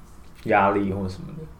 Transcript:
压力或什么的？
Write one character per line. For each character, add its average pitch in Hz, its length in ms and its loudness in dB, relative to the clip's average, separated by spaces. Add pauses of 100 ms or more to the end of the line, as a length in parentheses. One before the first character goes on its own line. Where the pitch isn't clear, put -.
(460)
压 104 240 6
力 101 240 0
或 98 160 -4
什 - 120 -12
么 - 60 -12 (100)
的？ 156 60 -12 (160)